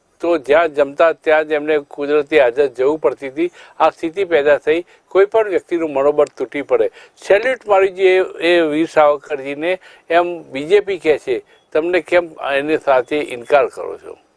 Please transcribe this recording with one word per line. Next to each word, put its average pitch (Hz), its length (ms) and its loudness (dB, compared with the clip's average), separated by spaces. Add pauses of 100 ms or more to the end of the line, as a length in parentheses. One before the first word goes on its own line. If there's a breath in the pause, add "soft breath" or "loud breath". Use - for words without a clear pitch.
(200)
તો 170 180 0
જ્યાં 147 300 2
જમતા 147 440 0
ત્યાં 156 360 -2
જ 156 40 -8
એમને 151 260 0
કુદરતી 147 600 -2
હાજત 127 380 2
જવું 143 200 0
પડતી 143 300 -4
હતી. 156 220 -4 (300 loud breath)
આ 156 100 2
સ્થિતિ 170 340 -6
પેદા 147 320 2
થઈ, 160 300 -2 (220 soft breath)
કોઈ 190 160 2
પણ 214 240 0
વ્યક્તિનું 165 440 -4
મનોબળ 147 340 2 (100)
તૂટી 139 260 -8
પડે. 113 280 0 (380 loud breath)
સેલ્યુટ 226 400 0
મારી 196 200 2
જોઈએ 185 360 2 (160)
એ 170 200 2
વીર 156 340 0
સાવરકરજીને, 147 840 0 (320 loud breath)
એમ 175 320 0
બી 135 220 -10
જે 196 160 2
પી 190 180 -4
કહે 147 200 0
છે. 117 260 -6 (280 soft breath)
તમને 165 280 0
કેમ 175 280 0 (260)
એની 147 300 -2
સાથે 131 320 0
ઇનકાર 123 500 0
કરો 87 320 -10
છો? 85 200 -20 (180)